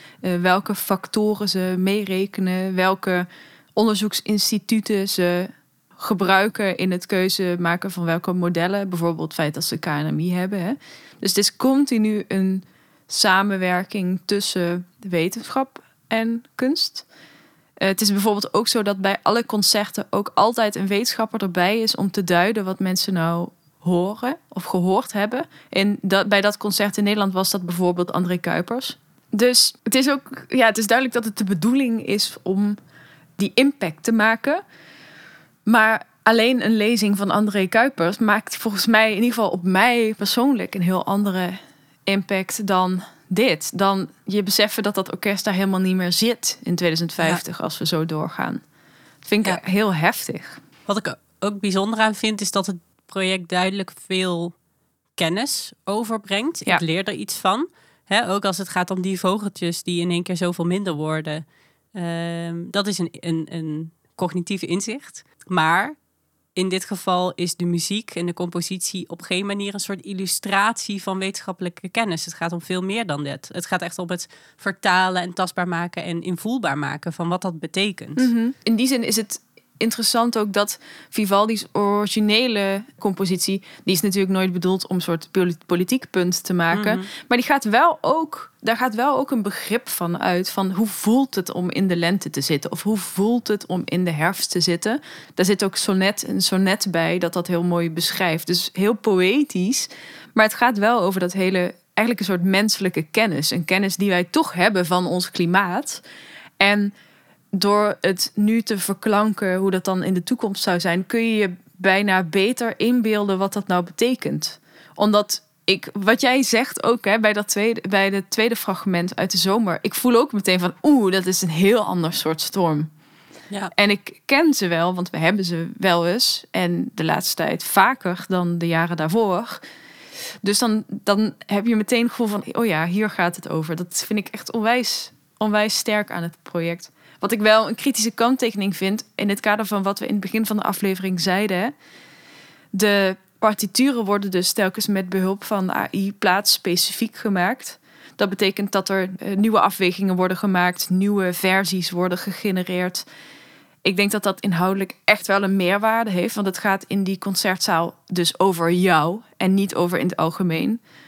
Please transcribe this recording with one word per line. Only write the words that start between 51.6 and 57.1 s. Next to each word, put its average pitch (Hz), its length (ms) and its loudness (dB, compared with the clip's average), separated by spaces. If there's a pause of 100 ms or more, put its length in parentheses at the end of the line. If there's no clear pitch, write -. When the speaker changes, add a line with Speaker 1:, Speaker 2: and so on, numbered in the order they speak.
Speaker 2:
bijzonder 202 380 0
aan 220 160 4
vind, 214 260 -2
is 202 100 -4
dat 196 160 0
het 190 100 -4 (300)
project 185 420 -4
duidelijk 190 440 -2 (140)
veel 180 480 -2 (600)
kennis 185 580 -4 (120)
overbrengt. 214 800 -4
Speaker 1:
Ja. 185 100 2
Speaker 2:
Ik 160 60 2
leer 170 280 -2
er 208 60 -4